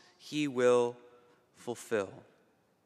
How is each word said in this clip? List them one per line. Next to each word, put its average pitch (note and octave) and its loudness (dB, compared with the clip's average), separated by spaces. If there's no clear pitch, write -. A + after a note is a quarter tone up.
he D3 -4
will B2 4
fulfill. G#2+ -6